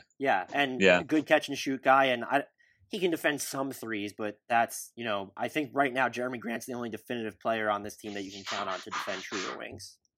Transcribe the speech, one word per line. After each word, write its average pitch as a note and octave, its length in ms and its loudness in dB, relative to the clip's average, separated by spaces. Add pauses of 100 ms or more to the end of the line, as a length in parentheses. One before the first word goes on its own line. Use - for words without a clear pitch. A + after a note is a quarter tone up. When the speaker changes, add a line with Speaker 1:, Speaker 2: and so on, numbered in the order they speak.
(180)
Speaker 1:
Yeah, G#2 340 2
and C3 300 2
Speaker 2:
Yeah. F2+ 180 10
Speaker 1:
a D#2+ 40 0
good D3 240 2
catch D3+ 200 4
and C#3 100 -4
shoot C3+ 260 -4
guy. C3+ 220 8
And A#2+ 200 2
I, C3 200 2 (420)
he G#3+ 120 -6
can F3+ 100 2
defend D3+ 320 0
some C#3 300 -4
threes, G#2 420 -6
but G#2+ 340 -6
that's, - 480 0
you A#2 80 -8
know, G2+ 320 -4
I - 120 -4
think C#3+ 260 -4
right C#3 180 2
now B2+ 160 2
Jeremy B2 300 -4
Grant's A2 300 -8
the C3 60 -8
only A#2+ 180 -6
definitive A2 480 -6
player A2 300 -2
on G#2 120 0
this G#2 160 -10
team G#2+ 160 -10
that G2+ 100 -6
you G2 80 -12
can G2+ 120 -14
count G2+ 260 -4
on F#2 120 -4
to G#2 100 -14
defend F#2+ 320 -4
truer F#2+ 340 -6
wings. - 400 -14 (200)